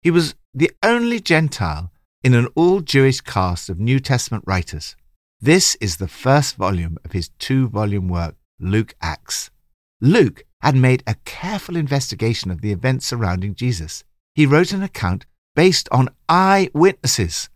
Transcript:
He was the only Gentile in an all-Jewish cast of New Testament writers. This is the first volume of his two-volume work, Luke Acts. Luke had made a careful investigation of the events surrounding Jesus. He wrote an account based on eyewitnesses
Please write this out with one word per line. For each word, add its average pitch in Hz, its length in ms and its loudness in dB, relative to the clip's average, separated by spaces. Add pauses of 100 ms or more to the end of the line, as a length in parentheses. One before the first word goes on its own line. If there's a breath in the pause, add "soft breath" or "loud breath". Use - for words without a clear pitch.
He 175 100 0
was 165 260 0 (180)
the 147 160 0 (120)
only 233 380 0
Gentile 104 720 -2 (320)
in 131 80 4
an 120 220 4
all-Jewish 151 680 2
cast 90 480 -4
of 87 100 -8
New 123 220 0
Testament 123 460 -4
writers. 90 500 -6 (420)
This 160 440 2
is 95 160 -4
the 95 100 -6
first 139 480 0
volume 85 480 -2
of - 80 -16
his 87 160 -4 (100)
two-volume 104 720 -2
work, 85 280 -4 (220)
Luke 101 440 -2
Acts. - 480 -8 (500)
Luke 165 440 2 (160)
had 147 140 2
made 127 320 4
a 107 80 -2 (100)
careful 185 520 -8
investigation 131 760 -2
of 85 100 -6
the 104 120 -4
events 127 340 -2
surrounding 98 480 -4
Jesus. 90 480 -6 (320)
He 151 100 4
wrote 151 280 4
an 196 100 -4
account 95 420 -4 (300)
based 180 380 2
on 127 160 2 (200)
eyewitnesses 175 1300 2